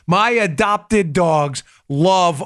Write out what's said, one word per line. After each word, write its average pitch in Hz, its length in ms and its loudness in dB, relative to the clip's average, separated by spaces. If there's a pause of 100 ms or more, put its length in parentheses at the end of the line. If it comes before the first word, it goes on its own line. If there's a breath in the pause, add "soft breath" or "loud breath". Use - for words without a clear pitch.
My 202 240 2
adopted 208 840 -2
dogs 151 500 0 (240 soft breath)
love 170 580 0